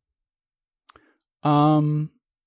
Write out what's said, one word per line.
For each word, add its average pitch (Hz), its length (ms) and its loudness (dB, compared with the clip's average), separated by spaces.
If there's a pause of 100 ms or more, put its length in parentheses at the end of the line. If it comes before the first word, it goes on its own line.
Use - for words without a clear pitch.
(1400)
Um, 151 720 0 (360)